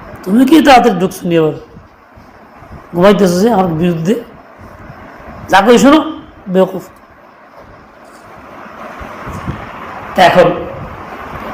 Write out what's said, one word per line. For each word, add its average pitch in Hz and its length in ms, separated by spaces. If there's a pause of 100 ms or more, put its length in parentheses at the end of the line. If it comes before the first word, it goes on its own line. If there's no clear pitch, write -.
(240)
তুমি 233 220
কি 302 160
তাড়াতাড়ি 240 380
ঢুকছো 185 280
নি 170 100
আবার? 156 160 (1400)
ঘুমাইতেছো 180 440
যে 233 120
আমার 190 160
বিরুদ্ধে? 165 480 (1300)
যা 190 120
কই 233 160
শোনো, 294 340 (380)
বেওকুফ। 185 340 (3250)
তা 190 80
এখন 170 280 (1040)